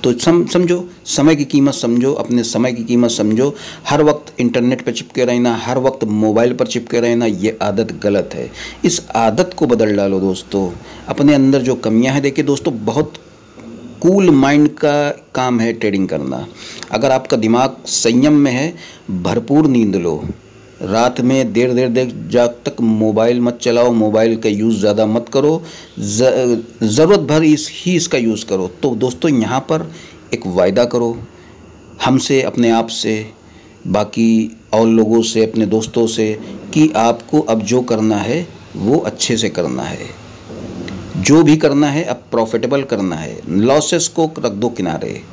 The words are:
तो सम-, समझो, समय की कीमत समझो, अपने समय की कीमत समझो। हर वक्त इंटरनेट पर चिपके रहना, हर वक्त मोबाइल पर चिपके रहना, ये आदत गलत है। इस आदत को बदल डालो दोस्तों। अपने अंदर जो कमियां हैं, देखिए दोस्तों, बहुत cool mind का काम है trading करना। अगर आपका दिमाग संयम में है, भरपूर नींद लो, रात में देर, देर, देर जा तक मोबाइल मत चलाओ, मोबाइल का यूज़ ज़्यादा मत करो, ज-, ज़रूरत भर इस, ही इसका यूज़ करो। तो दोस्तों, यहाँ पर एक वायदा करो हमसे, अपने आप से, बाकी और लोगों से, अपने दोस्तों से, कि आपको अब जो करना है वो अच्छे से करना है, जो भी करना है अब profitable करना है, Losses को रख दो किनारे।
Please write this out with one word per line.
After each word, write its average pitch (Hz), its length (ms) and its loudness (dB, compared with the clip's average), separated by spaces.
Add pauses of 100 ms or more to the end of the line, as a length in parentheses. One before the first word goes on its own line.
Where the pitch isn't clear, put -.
तो 127 100 2
सम-, 165 360 2
समझो, 180 400 0 (160)
समय 151 300 2
की 143 100 -2
कीमत 139 280 2
समझो, 123 400 0
अपने 120 300 -2
समय 120 300 -2
की 113 100 -6
कीमत 120 280 2
समझो। 113 440 0 (320)
हर 151 160 2
वक्त - 380 0
इंटरनेट 123 400 0
पर 123 100 -4
चिपके - 340 -4
रहना, 120 300 2
हर 120 220 -4
वक्त 131 260 0
मोबाइल 110 500 2
पर 123 140 -2
चिपके 117 320 -4
रहना, 120 260 0
ये 107 360 -2
आदत 101 420 -2
गलत 202 300 0
है। 64 180 -10 (340)
इस 160 160 0 (140)
आदत 117 420 0
को 160 80 0
बदल 110 300 2
डालो 98 240 0
दोस्तों। 95 520 -2 (360)
अपने 147 260 2
अंदर 135 280 4
जो 123 140 0
कमियां 120 380 0
हैं, 139 100 0
देखिए 139 220 0
दोस्तों, 135 400 -2
बहुत 127 280 -2 (880)
cool 190 280 4
mind 147 400 6
का 147 400 0
काम 127 500 -2
है 113 140 0
trading 98 340 -2
करना। 67 400 -6 (440)
अगर 135 200 2
आपका 131 260 0
दिमाग 120 480 2
संयम 127 480 2
में 143 180 4
है, 151 240 -4 (360)
भरपूर 113 560 0
नींद 113 280 2
लो, 82 300 -2 (560)
रात 120 400 0
में 127 320 0
देर, 123 200 2
देर, 123 160 0
देर 117 420 -4
जा 120 160 4
तक - 340 -6
मोबाइल 110 600 2
मत 120 200 -2
चलाओ, 120 300 2
मोबाइल 110 440 2
का 113 140 -2
यूज़ 107 300 0
ज़्यादा 104 260 2
मत 113 280 -2
करो, 151 300 0 (360)
ज-, 117 640 0 (200)
ज़रूरत 156 360 4
भर 156 240 0
इस, 151 300 0
ही 180 220 -4
इसका 156 220 -2
यूज़ 113 280 -2
करो। 95 260 -4 (120)
तो 131 120 0
दोस्तों, 127 360 -2
यहाँ 123 280 0
पर 160 340 -4 (400)
एक - 140 -8
वायदा 95 380 2
करो 120 340 -2 (840)
हमसे, 131 380 2
अपने 120 280 0
आप 113 180 2
से, 110 380 -4 (600)
बाकी 110 720 0 (160)
और 113 140 4
लोगों 113 340 4
से, 113 220 0
अपने 110 220 0
दोस्तों 110 420 0
से, 107 320 -4 (340)
कि 107 220 4
आपको 117 440 0
अब 110 220 0
जो 117 200 0
करना 110 360 0
है 123 300 -4 (280)
वो 104 220 0
अच्छे - 400 -2
से 104 120 -2
करना 64 340 -4
है, - 260 -12 (1080)
जो 143 260 6
भी 151 140 6
करना 147 300 2
है 147 160 -2
अब - 280 -6
profitable 117 520 -2
करना 95 320 -4
है, 78 240 -10 (100)
Losses 139 580 2
को 160 320 -2
रख 117 120 -4
दो 104 180 -4
किनारे। 78 520 -6 (120)